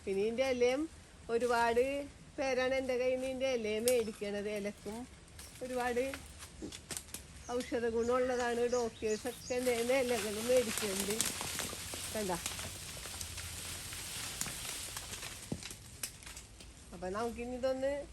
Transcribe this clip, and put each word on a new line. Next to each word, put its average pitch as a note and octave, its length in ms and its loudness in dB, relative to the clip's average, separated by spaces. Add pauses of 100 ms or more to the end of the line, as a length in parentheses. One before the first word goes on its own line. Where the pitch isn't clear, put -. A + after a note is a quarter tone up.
പിന്നെ G3 220 2
ഇതിൻ്റെ A#3 200 2 (100)
ഇലയും B3 260 4 (520)
ഒരുപാട് A#3 500 6 (540)
പേരാണ് C4 440 4
എൻ്റെ B3+ 200 2
കയ്യിൽ B3+ 200 4
നിന്ന് C4 80 0
ഇതിൻ്റെ C4 200 2 (100)
ഇലയും G#3+ 300 0
മേടിക്കണത്. G#3 600 0 (100)
ഇലക്കും G3+ 380 -6 (680)
ഒരുപാട് B3 400 2 (1500)
ഔഷധ B3 300 0 (100)
ഗുണമുള്ളതാണ്. A#3+ 680 4 (140)
ഡോക്ടേഴ്സൊക്കെ A#3 840 0
എൻ്റെ B3+ 160 4
കയ്യിൽ A#3 120 2
നിന്ന് B3+ 180 6
ഇലകളും G#3+ 460 0
മേടിക്കുന്നുണ്ട്. G#3+ 640 4 (1000)
കണ്ട G#3 180 2 (4000)
അപ്പൊ F3+ 140 -6 (100)
നമുക്കിനി A#3+ 440 -4
ഇതൊന്ന് C4 320 2 (200)